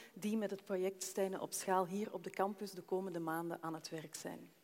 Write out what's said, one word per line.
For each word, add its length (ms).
die 240
met 140
het 140
project 380
Steyne 380
op 120
schaal 320
hier 280
op 100
de 60
campus 420
de 100
komende 380
maanden 420
aan 120
het 160
werk 260
zijn. 340